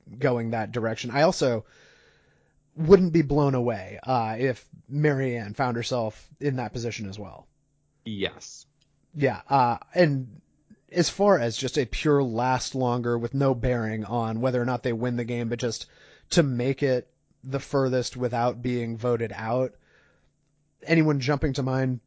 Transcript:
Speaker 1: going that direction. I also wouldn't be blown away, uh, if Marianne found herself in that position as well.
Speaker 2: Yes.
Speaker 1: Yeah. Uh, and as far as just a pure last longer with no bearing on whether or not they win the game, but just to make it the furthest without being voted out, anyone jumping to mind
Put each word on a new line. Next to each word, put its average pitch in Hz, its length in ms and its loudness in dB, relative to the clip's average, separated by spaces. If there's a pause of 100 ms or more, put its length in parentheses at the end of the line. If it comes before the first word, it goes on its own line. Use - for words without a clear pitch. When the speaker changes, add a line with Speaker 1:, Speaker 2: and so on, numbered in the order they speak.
(200)
Speaker 1:
going 120 320 0
that 110 200 -4
direction. 113 380 -4
I 139 140 2
also 131 420 2 (1080)
wouldn't 170 380 6
be 165 100 6
blown 143 320 2
away, 110 480 -4
uh, 117 340 0
if 127 260 -2 (240)
Marianne 131 680 -2
found 123 220 -2
herself 117 520 -4 (100)
in 135 180 -2
that 117 160 -6
position 113 360 -6
as 95 80 -12
well. - 300 -16 (560)
Speaker 2:
Yes. - 640 -8 (480)
Speaker 1:
Yeah. 131 340 0
Uh, 123 280 4 (180)
and 139 460 0 (500)
as 175 180 0
far 196 300 4
as 117 180 -2
just 135 220 -4
a 127 60 2
pure 143 360 2
last 123 540 -2
longer 120 420 0
with 117 160 -4
no 135 220 2
bearing 113 500 -2
on 113 360 -2
whether 127 200 0
or 120 40 0
not 123 180 -2
they 123 100 0
win 120 220 -2
the 117 100 -4
game, 120 240 -4
but 117 80 -4
just 113 300 -4 (440)
to 170 120 4
make 131 400 -2
it 127 260 0 (340)
the 131 160 -6
furthest 131 560 0
without 120 460 -2
being 120 360 -2
voted 113 380 0
out, 117 380 -2 (1080)
anyone 156 360 4
jumping 139 340 0
to 135 100 -2
mind 131 440 0